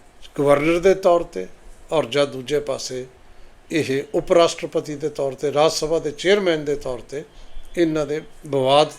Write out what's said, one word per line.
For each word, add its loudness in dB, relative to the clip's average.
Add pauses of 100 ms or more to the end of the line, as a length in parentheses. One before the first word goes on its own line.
(380)
ਗਵਰਨਰ 4
ਦੇ 4
ਤੌਰ 4
'ਤੇ -10 (460)
ਔਰ 0
ਜਾਂ 0
ਦੂਜੇ -4
ਪਾਸੇ -8 (640)
ਇਹ 0 (120)
ਉਪ 0
ਰਾਸ਼ਟਰਪਤੀ 2
ਦੇ -6
ਤੌਰ -4
'ਤੇ, -4
ਰਾਜ 2
ਸਭਾ -2
ਦੇ -4
ਚੇਅਰਮੈਨ 0
ਦੇ -2
ਤੌਰ -8
'ਤੇ, -12 (540)
ਇਹਨਾਂ 2
ਦੇ -6 (240)
ਵਿਵਾਦ 4